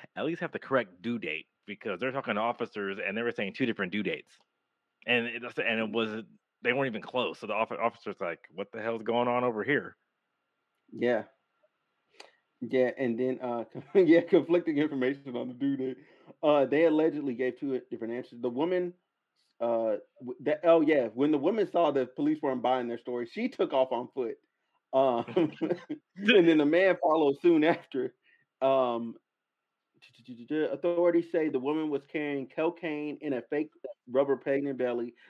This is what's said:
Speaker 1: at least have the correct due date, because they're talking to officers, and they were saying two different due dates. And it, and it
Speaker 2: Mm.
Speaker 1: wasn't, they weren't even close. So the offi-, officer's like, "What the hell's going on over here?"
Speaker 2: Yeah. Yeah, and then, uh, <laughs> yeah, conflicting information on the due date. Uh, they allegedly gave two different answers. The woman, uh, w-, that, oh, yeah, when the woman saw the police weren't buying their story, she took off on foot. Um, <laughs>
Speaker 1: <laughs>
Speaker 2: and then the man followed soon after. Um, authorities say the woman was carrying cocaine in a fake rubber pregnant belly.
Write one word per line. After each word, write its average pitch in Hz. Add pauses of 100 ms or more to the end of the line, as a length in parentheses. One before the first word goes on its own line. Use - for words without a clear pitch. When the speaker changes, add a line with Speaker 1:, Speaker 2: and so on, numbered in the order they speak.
(140)
Speaker 1:
at 104
least 160
have 160
the -
correct 95
due 117
date, 80 (200)
because 98
they're 127
talking 123
to 104
officers, 107
and 98
they 117
were 120
saying 101
two 131
different 101
due 104
dates. - (680)
And 120
it, 120 (160)
and 113
it 110
Speaker 2:
Mm. -
Speaker 1:
wasn't, 110 (340)
they 120
weren't 135
even 107
close. 113
So 113
the 104
offi-, 110
officer's 113
like, 85
"What 95
the 107
hell's 113
going 117
on 123
over 110
here?" 120 (960)
Speaker 2:
Yeah. 120 (1400)
Yeah, 123
and 117
then, 127
uh, 120 (160)
<laughs> -
yeah, 170
conflicting 170
information 139
on 123
the 123
due 139
date. 131 (440)
Uh, 147
they 143
allegedly 151
gave 123
two 135 (120)
different 113
answers. 123
The 123
woman, 175 (680)
uh, 113 (240)
w-, 123
that, 135
oh, 165
yeah, 143
when 131
the 147
woman 185
saw 170
the 135
police 151
weren't 131
buying 123
their 117
story, 120
she 220
took -
off 131
on 123
foot. 117 (560)
Um, 131
<laughs> -
Speaker 1:
<laughs> -
Speaker 2:
and 196
then 156
the 147
man 175
followed 156
soon 165
after. 143 (480)
Um, 120 (1300)
authorities 170
say 160
the 135
woman 151
was 139
carrying 143
cocaine 156
in 143
a 117
fake 151 (380)
rubber 135
pregnant 139
belly. 120 (160)